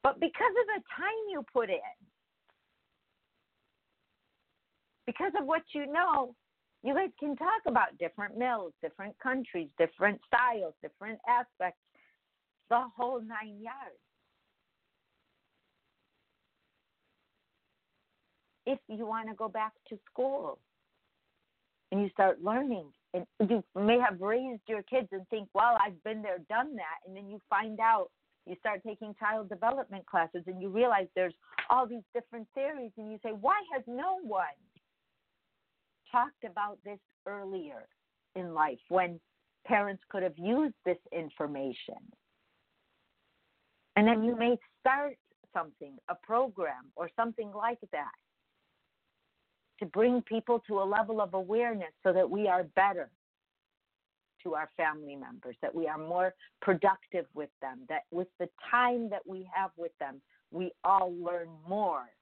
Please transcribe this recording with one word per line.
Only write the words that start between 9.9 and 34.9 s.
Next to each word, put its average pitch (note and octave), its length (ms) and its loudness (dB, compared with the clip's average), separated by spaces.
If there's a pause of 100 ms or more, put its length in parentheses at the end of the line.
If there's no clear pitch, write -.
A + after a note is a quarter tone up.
styles, A#3 560 2
different G3+ 460 -10
aspects, A#3+ 540 0 (880)
the A#3+ 260 4
whole B3 260 -2
nine G#3+ 380 -10
yards. A3+ 400 -14 (4000)
If C4+ 220 0
you A3 180 -6
wanna A3 280 -4
go A3 160 -6
back G#3+ 240 -4 (160)
to G#3+ 100 -12 (100)
school B3+ 500 -4 (1300)
and G3 100 2
you G3+ 80 0
start F#3+ 320 4
learning, G#3+ 500 -2 (220)
and F3+ 140 -4 (220)
you A3 140 2 (120)
may G#3+ 240 4
have G3+ 220 0
raised A#3 460 -2
your G#3+ 160 -4
kids B3 280 -2
and F#3+ 160 -8
think, G#3+ 260 -8
"Well, C#4+ 260 6
I've G3 240 0
been A3 180 -6
there, F#3 180 -2
done A#3+ 380 -2
that," E3 280 -8
and F#3+ 100 -16
then G3 140 -14
you G#3 100 -12 (100)
find G#3+ 320 0
out, A3 280 6 (360)
you F3+ 100 -10
start G#3 280 -4
taking G#3+ 320 -10
child G#3+ 340 -2
development G#3 560 -2
classes F3 420 -2
and F#3 140 -8
you G3 80 -4
realize G#3 440 2
there's F#3 220 0 (340)
all B3 160 6
these A3+ 280 -10
different A3+ 400 -8
theories, C4+ 420 -4
and G#3+ 160 -12
you G#3+ 100 -12
say, A3 120 -6
"Why D#4+ 280 2 (120)
has C4 120 -4
no E4+ 360 -4
one F#3 340 -4 (1500)